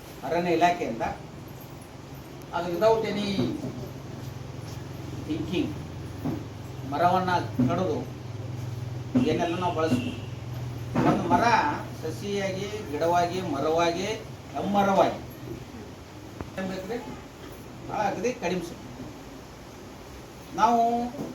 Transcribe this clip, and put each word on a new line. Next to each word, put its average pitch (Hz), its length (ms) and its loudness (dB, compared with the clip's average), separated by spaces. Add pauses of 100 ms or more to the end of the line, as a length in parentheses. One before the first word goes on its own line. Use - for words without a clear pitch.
(240)
ಅರಣ್ಯ 175 280 2
ಇಲಾಖೆಯಿಂದ. 151 500 4 (1500)
ಅದು 175 180 -2
without 220 340 6
any 202 300 0 (1900)
thinking 156 360 0 (1200)
ಮರವನ್ನ 180 480 4 (320)
ಕಡಿದು 170 380 0 (1200)
ಏನೆಲ್ಲ 170 320 2
ನಾವು 175 160 2
ಬಳಸ್ತೀವಿ. - 560 0 (760)
ಒಂದು - 220 4
ಮರ 175 140 6 (600)
ಸಸಿಯಾಗಿ, 202 880 -2
ಗಿಡವಾಗಿ, 170 500 4
ಮರವಾಗಿ, 170 640 2 (480)
ಹೆಮ್ಮರವಾಗಿ 196 720 4 (1300)
ಏನ್ 190 100 -4
ಬೇಕ್ರಿ? 190 300 -4 (920)
ಭಾಳ - 100 -2
ಅಗದಿ 202 340 2
ಕಡಿಮೆ 180 280 0
ಸಿಗ್ತದೆ. - 440 -10 (1500)
ನಾವು, 233 460 6 (320)